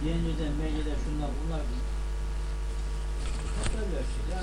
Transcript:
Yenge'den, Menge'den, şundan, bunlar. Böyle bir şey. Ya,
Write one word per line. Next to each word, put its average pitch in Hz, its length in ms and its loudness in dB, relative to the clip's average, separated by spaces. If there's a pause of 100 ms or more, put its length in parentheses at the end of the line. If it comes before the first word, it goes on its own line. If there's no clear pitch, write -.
Yenge'den, 160 540 2
Menge'den, 151 440 2
şundan, 147 340 0
bunlar. 156 220 0 (2250)
Böyle 214 160 0
bir 180 220 0
şey. - 100 -2 (100)
Ya, 185 100 -2